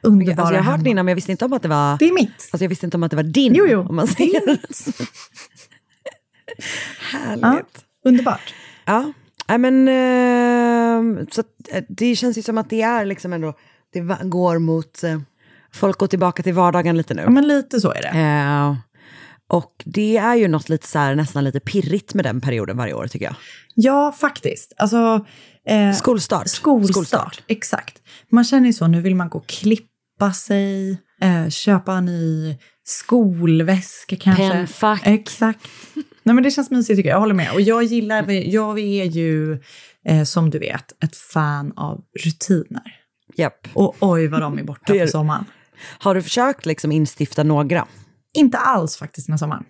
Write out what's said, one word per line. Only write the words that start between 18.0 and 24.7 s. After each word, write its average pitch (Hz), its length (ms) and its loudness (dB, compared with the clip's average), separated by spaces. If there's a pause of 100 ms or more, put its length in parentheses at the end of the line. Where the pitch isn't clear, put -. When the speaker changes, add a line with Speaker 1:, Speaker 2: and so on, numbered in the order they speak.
Speaker 1:
det. - 180 -2
Speaker 2:
Eh, 143 560 0 (720)
och - 240 -2 (140)
det 214 320 0
är 226 180 2
ju 220 120 4
något 156 220 0
lite 160 180 -2
så - 120 -2
här, 139 160 2
nästan 147 280 -2
lite 139 160 -2
pirrigt 190 540 -4
med 185 120 0
den 123 160 -4
perioden 117 360 -4
varje 104 160 -4
år, 57 140 -8
tycker - 180 -10
jag. - 100 -8 (400)
Speaker 1:
Ja, 277 440 4
faktiskt. - 580 -4